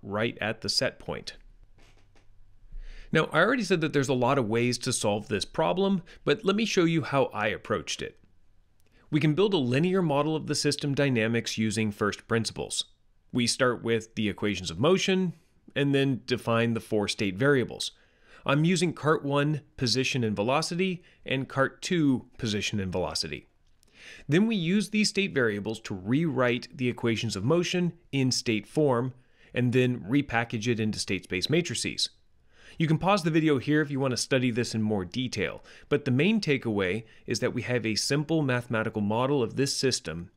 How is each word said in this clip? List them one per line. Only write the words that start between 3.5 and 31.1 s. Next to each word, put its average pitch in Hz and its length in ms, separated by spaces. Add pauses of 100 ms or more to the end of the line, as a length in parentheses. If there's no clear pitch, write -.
said 180 160
that 147 140
there's 139 160
a 139 40
lot 123 260
of 110 100
ways 120 300
to 131 120
solve 107 380
this 98 160
problem, 180 560 (240)
but 147 180
let 196 120
me 226 100
show 196 180
you 165 200
how 135 220
I 104 240
approached 92 520
it. - 160 (920)
We 151 120
can 151 140
build 196 180
a 185 40
linear 151 440
model 151 340
of 127 120
the 147 80
system 143 400
dynamics 117 640
using 110 340
first - 360
principles. 107 580 (460)
We 120 160
start 123 360
with 113 320
the 107 120
equations 92 440
of 82 80
motion, 185 560 (400)
and 139 200
then 139 300
define 117 480
the 113 80
four 104 260
state 95 300
variables. 123 540 (540)
I'm 143 180
using 170 300
cart 151 300
one, 143 380 (160)
position 123 460
and 107 120
velocity, 160 680 (220)
and 131 220
cart - 340
two, 143 440 (120)
position 104 420
and 95 120
velocity. 80 540 (840)
Then 185 180
we 226 80
use 196 340
these 214 200
state 196 240
variables 107 480
to - 120
rewrite 123 840
the 127 120
equations 117 480
of 95 80
motion 175 500 (200)
in 131 180
state 107 340
form, 131 480 (400)
and 123 200
then 123 260 (100)
repackage 120 580
it 117 120
into 107 200
state 95 260